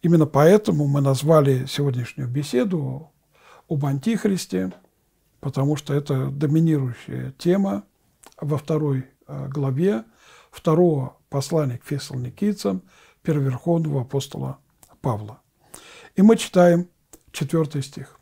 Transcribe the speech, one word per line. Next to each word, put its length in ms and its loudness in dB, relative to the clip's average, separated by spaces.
Именно 240 4
поэтому 600 4
мы 140 0
назвали 640 4
сегодняшнюю 640 -4
беседу 840 -4
об 180 -2
Антихристе, 880 -2
потому 360 -2
что 180 -6
это 320 -2
доминирующая 1120 -2
тема 460 0
во 180 -2
второй, 480 -2
э, 220 -12
главе 560 -2
второго 680 0
послания 500 -2
к 60 -18
фессалоникийцам 960 -4
первоверховного 800 -2
апостола 560 -8
Павла. 400 -6
И 60 4
мы 140 8
читаем 520 2
четвёртый 500 -4
стих. 400 -16